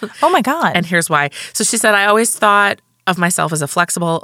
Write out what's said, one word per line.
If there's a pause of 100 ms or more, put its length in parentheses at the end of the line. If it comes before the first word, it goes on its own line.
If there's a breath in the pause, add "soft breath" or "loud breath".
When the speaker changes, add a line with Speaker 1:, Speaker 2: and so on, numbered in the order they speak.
Speaker 1:
<laughs>
Speaker 2:
Oh,
my
God.
Speaker 1:
And
here's
why. (200 loud breath)
So
she
said,
I
always
thought (260)
of
myself
as
a
flexible,